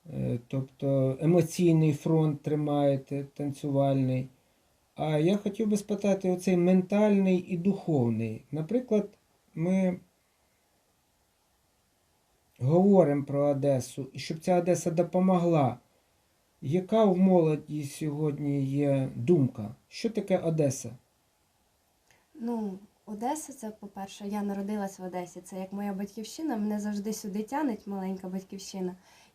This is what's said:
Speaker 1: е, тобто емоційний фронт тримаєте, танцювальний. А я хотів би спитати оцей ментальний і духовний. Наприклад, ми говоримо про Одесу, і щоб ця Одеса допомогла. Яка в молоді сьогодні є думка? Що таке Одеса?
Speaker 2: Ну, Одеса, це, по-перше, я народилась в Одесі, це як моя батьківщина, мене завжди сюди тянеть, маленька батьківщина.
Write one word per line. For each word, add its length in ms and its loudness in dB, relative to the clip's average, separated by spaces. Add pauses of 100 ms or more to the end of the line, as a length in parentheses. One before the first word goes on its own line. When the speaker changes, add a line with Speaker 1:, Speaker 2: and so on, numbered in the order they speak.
(140)
Speaker 1:
е, 240 -2 (100)
тобто 720 -2
емоційний 720 4
фронт 500 0
тримаєте, 920 0
танцювальний. 920 0 (680)
А 240 0
я 180 2
хотів 320 -4
би 80 2
спитати 540 -2
оцей 260 0
ментальний 840 4
і 180 -4
духовний. 920 0
Наприклад, 580 -2 (460)
ми 460 0 (2500)
говоримо 640 4
про 220 0
Одесу, 640 0
і 60 -14
щоб 200 -8
ця 200 2
Одеса 320 0
допомогла. 880 2 (840)
Яка 440 2
в 140 4
молоді 640 2
сьогодні 800 -4
є 520 0
думка? 580 2 (140)
Що 220 -6
таке 280 0
Одеса? 580 -2 (1400)
Speaker 2:
Ну, 440 -6 (280)
Одеса, 460 -8
це, 180 -14
по-перше, 580 -14
я 140 -6
народилась 560 -6
в 60 -12
Одесі, 360 -10
це 180 -14
як 140 -10
моя 200 -6
батьківщина, 640 -8
мене 240 -4
завжди 320 -6
сюди 300 -6
тянеть, 440 -6
маленька 420 -8
батьківщина. 680 -8 (380)